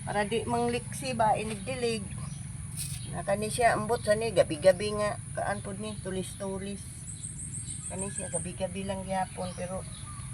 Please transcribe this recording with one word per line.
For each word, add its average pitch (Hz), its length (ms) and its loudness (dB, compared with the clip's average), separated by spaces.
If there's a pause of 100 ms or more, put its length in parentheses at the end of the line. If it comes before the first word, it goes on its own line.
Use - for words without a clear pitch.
Para 202 240 2
di 220 160 2
mangliksi 240 720 0
ba, 214 240 6
inigdilig. 220 640 -2 (1120)
Na 175 80 -4
kani 202 240 2
siya, 233 320 6
ambot 220 240 2
sa 214 160 6
ni, 226 160 0
gabi-gabi 208 640 6
nga, 208 160 2 (160)
kaan - 320 -2
po 202 80 -6
ni, 208 320 -6
tulis-tulis. 190 800 -4 (1040)
Kani 196 240 -4
siya, 185 160 -4
gabi-gabi 180 560 -4
lang 190 240 -4
gyapon, 185 480 -2
pero 180 240 -4 (540)